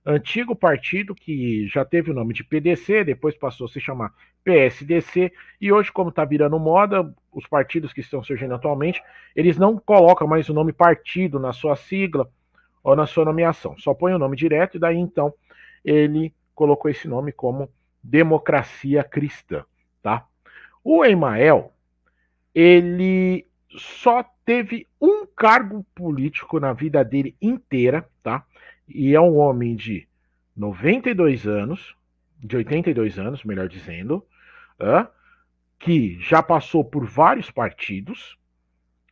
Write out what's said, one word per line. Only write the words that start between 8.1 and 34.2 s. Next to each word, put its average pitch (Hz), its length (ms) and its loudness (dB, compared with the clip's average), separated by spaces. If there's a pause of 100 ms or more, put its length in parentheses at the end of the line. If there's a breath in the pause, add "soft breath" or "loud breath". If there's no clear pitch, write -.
surgindo 127 300 -8
atualmente, 147 500 -4 (320 soft breath)
eles 165 220 2
não 202 220 2
colocam 180 500 6
mais 156 220 0
o 151 40 -2
nome 156 200 0
partido 170 640 2
na 131 160 -6
sua 147 200 -2
sigla 160 560 -4 (520)
ou 143 120 4
na 151 120 2
sua 160 180 0
nomeação, 160 540 -2
só 143 160 -2
põe 180 180 -2
o 180 60 0
nome 139 180 -2
direto, 160 400 0
e - 20 -10
daí 170 200 0
então 147 340 -2 (500 soft breath)
ele 151 520 2 (200)
colocou 147 360 0
esse 156 180 -8
nome 135 240 -6
como 131 380 -6 (320)
Democracia 147 1000 0
Cristã, - 600 -8 (380)
tá? 110 240 -4 (580 soft breath)
O 320 180 4
Emael, 147 680 4 (800)
ele 180 920 4 (240)
só - 520 -10 (220)
teve 233 420 -6 (140)
um 403 260 0
cargo 214 560 0 (120)
político 156 640 -6
na 135 140 -4
vida 147 280 -2
dele 135 380 -4
inteira, 151 640 -2 (160)
tá? 117 220 -6 (420 soft breath)
E 139 280 0
é 156 60 8
um 165 180 6
homem 123 360 2
de 104 320 -8 (480)
noventa 107 540 -2
e 240 60 -2
dois 143 320 0
anos, 104 500 -6 (420)
de 120 160 -12
oitenta 147 360 -2
e 139 40 0
dois 107 240 -2
anos, 123 240 -8
melhor 95 240 -6
dizendo, 90 560 -10 (560 soft breath)